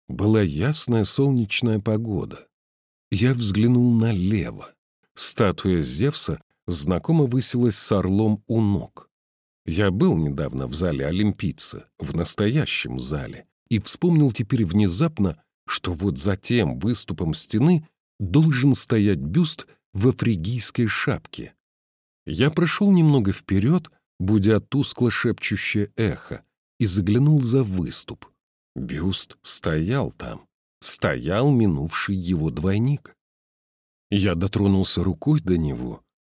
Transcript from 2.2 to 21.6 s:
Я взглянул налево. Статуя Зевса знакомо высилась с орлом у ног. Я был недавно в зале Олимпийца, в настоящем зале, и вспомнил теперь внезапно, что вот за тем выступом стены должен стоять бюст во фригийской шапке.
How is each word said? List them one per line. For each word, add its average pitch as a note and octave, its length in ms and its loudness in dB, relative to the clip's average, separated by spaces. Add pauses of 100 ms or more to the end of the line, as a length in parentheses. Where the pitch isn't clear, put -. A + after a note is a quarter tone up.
Я A#2+ 220 2
взглянул A#2+ 600 4
налево. G2 800 0 (420)
Статуя F2+ 680 0
Зевса D2+ 600 -2 (260)
знакомо F2+ 580 0
высилась A#2+ 520 0
с - 140 -2
орлом G2+ 560 2
у A2 140 0
ног. - 480 -4 (560)
Я G2 240 0
был C3 260 2
недавно C#2 520 -4
в B1+ 80 -8
зале D2 320 -2
Олимпийца, F#2+ 800 -4 (100)
в - 180 -8
настоящем G2+ 840 -2
зале, C2+ 480 -8 (220)
и A2+ 100 0
вспомнил D3+ 520 2
теперь A2+ 340 -2
внезапно, G2 760 0 (240)
что - 280 -6
вот D#2 260 -2
за F#2 180 0
тем F2+ 420 0
выступом F2+ 540 -4
стены D#3 540 2 (320)
должен C3 540 2
стоять G#2 460 2
бюст G#2 460 -2 (280)
во G#2+ 180 2
фригийской A2+ 760 -2
шапке. - 680 -6 (680)